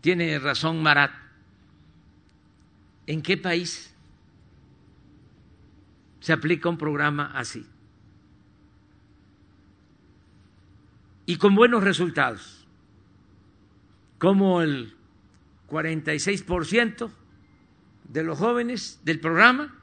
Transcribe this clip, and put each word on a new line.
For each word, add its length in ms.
Tiene 380
razón 420
Marat. 300
¿En 160
qué 160
país 560
se 140
aplica 360
un 100
programa 560
así? 280
Y 80
con 180
buenos 300
resultados, 840
como 460
el 320
cuarenta 480
y 40
seis 220
por 240
ciento 460
de 180
los 160
jóvenes 640
del 160
programa 640